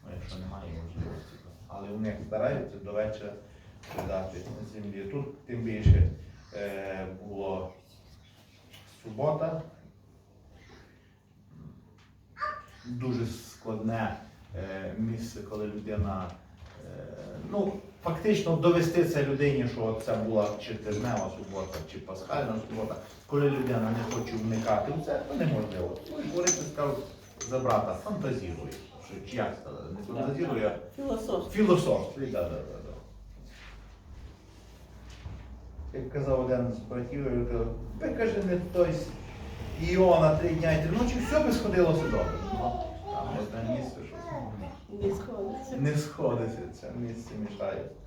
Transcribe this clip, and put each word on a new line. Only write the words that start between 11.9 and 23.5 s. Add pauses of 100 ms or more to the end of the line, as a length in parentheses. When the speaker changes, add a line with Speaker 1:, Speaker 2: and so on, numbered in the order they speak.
Speaker 1:
Дуже
складне, (380)
е,
місце, (100)
коли
людина, (540)
е, (480)
ну, (300)
фактично
довести
це
людині,
що
це
була (120)
чи
тижнева
субота, (140)
чи
пасхальна (140)
субота. (320)
Коли
людина